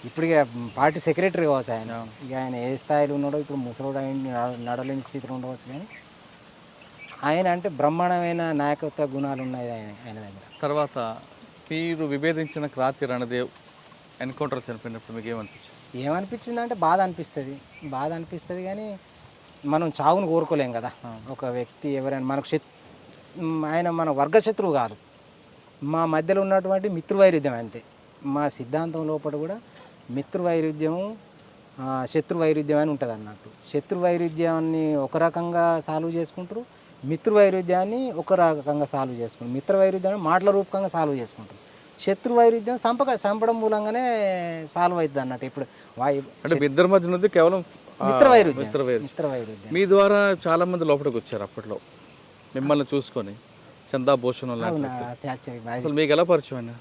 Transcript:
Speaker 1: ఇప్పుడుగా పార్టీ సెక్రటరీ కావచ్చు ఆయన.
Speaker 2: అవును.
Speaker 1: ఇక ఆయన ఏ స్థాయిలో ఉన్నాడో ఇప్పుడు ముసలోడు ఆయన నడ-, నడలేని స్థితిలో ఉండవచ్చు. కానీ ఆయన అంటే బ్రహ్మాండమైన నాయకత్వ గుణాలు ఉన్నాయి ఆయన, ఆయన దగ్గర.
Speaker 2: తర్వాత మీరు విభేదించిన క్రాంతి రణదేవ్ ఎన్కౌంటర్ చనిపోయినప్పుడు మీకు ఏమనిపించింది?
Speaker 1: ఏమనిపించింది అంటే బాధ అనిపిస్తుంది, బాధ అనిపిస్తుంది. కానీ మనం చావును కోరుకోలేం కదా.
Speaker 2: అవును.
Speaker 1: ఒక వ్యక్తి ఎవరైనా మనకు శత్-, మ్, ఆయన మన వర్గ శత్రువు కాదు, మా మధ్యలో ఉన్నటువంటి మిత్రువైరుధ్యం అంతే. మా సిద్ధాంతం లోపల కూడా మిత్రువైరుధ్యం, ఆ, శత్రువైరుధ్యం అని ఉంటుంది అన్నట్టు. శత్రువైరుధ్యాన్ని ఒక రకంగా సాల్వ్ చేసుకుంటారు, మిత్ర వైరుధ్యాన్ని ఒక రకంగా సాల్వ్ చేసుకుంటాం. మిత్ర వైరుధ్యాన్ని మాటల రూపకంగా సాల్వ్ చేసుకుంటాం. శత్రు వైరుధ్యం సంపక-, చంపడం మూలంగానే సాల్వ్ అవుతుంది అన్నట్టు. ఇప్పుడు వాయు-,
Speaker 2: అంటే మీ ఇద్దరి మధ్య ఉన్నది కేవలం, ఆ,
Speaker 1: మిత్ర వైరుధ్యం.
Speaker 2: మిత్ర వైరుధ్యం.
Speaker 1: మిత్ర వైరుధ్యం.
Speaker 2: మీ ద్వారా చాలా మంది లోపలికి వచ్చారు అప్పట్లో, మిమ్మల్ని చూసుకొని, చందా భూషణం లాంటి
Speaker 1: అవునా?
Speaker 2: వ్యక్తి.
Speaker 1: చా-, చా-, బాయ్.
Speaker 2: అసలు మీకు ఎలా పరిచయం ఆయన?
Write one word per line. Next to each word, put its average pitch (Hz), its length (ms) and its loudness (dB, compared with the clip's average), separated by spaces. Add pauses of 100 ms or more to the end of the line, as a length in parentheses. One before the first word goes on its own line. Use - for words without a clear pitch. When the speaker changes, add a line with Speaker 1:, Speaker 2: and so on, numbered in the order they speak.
Speaker 1:
ఇప్పుడుగా 123 720 2
పార్టీ 151 220 4
సెక్రటరీ 170 460 0
కావచ్చు 131 280 0
ఆయన. 113 180 -6
Speaker 2:
అవును. 113 340 -12
Speaker 1:
ఇక 127 80 -8
ఆయన 131 220 -4
ఏ 123 200 -4
స్థాయిలో 143 400 0
ఉన్నాడో 143 220 -2
ఇప్పుడు 143 200 -6
ముసలోడు 135 400 -6
ఆయన 135 180 -4
నడ-, 123 440 -4
నడలేని 123 420 -6
స్థితిలో 131 340 -10
ఉండవచ్చు. 127 360 -12
కానీ 170 160 -12 (1400)
ఆయన 170 240 2
అంటే 175 220 0
బ్రహ్మాండమైన 170 800 0
నాయకత్వ 147 520 -2
గుణాలు 139 380 -4
ఉన్నాయి 127 300 -8
ఆయన, 107 220 -10 (120)
ఆయన 110 80 -14
దగ్గర. 101 480 -18
Speaker 2:
తర్వాత 147 360 -2 (760)
మీరు 160 340 -2
విభేదించిన 151 600 -2
క్రాంతి 131 400 -2
రణదేవ్ 123 420 -2 (760)
ఎన్కౌంటర్ 127 400 -4 (100)
చనిపోయినప్పుడు 113 440 -12
మీకు 113 120 -8
ఏమనిపించింది? 117 800 -10
Speaker 1:
ఏమనిపించింది 214 540 -4
అంటే 240 140 -4
బాధ 175 260 4
అనిపిస్తుంది, 151 600 -4 (220)
బాధ 139 280 -6
అనిపిస్తుంది. 170 520 -10
కానీ 202 360 -10 (680)
మనం 156 260 2 (100)
చావును 175 260 4
కోరుకోలేం 156 440 2
కదా. 113 200 -4 (140)
Speaker 2:
అవును. 113 260 -14
Speaker 1:
ఒక 135 140 -8
వ్యక్తి 123 440 -6
ఎవరైనా 135 360 -2
మనకు 139 220 -2
శత్-, - 960 -8
మ్, 160 240 -2
ఆయన 170 240 0
మన 165 200 0
వర్గ 147 300 4
శత్రువు 208 340 2
కాదు, 117 220 0 (880)
మా 160 220 2
మధ్యలో 160 360 4
ఉన్నటువంటి 190 480 2
మిత్రువైరుధ్యం 165 640 4
అంతే. 117 300 -8 (420)
మా 143 240 0
సిద్ధాంతం 156 580 -4
లోపల 151 280 -4
కూడా 170 240 -6 (520)
మిత్రువైరుధ్యం, 165 1040 -2 (640)
ఆ, 131 260 -4
శత్రువైరుధ్యం 156 720 2
అని 151 120 2
ఉంటుంది 131 240 -2
అన్నట్టు. 107 360 -14 (200)
శత్రువైరుధ్యాన్ని 160 1300 0
ఒక 139 220 -2
రకంగా 170 600 2
సాల్వ్ 160 360 -4
చేసుకుంటారు, 180 640 -8 (240)
మిత్ర 160 260 0
వైరుధ్యాన్ని 196 800 4
ఒక 165 220 0
రకంగా 147 520 2
సాల్వ్ 131 340 -4
చేసుకుంటాం. 120 340 -8
మిత్ర 196 240 0
వైరుధ్యాన్ని 190 440 2
మాటల 180 280 4
రూపకంగా 196 380 0
సాల్వ్ 156 280 0
చేసుకుంటాం. 110 420 -10 (420)
శత్రు 196 340 0
వైరుధ్యం 233 440 6
సంపక-, 240 480 0
చంపడం 226 360 2
మూలంగానే 214 420 0 (720)
సాల్వ్ 175 220 4
అవుతుంది 143 220 0
అన్నట్టు. 127 260 -6
ఇప్పుడు 131 200 -6 (320)
వాయు-, 139 260 0 (200)
Speaker 2:
అంటే 147 160 2
మీ 147 60 4
ఇద్దరి 151 220 4
మధ్య 185 180 6
ఉన్నది 180 240 2
కేవలం, 175 340 4 (380)
ఆ, 135 120 2
Speaker 1:
మిత్ర 269 140 2
వైరుధ్యం. 170 380 6
Speaker 2:
మిత్ర 139 160 -2
వైరుధ్యం. 123 200 0
Speaker 1:
మిత్ర 147 260 -6
వైరుధ్యం. 110 460 -8
Speaker 2:
మీ 190 120 2
ద్వారా 196 500 6 (120)
చాలా 170 180 4
మంది 175 200 -2
లోపలికి 143 320 2
వచ్చారు 107 260 -6
అప్పట్లో, 104 360 -10 (760)
మిమ్మల్ని 143 380 2
చూసుకొని, 110 420 -4 (600)
చందా 135 200 4
భూషణం 123 460 -4
లాంటి 139 260 -2
Speaker 1:
అవునా? 127 100 -8
Speaker 2:
వ్యక్తి. 120 300 -10
Speaker 1:
చా-, 127 300 -10
చా-, 113 40 -14
బాయ్. 117 180 -6
Speaker 2:
అసలు 147 140 -2
మీకు 147 180 2
ఎలా 160 120 6
పరిచయం 143 440 0
ఆయన? 123 140 -12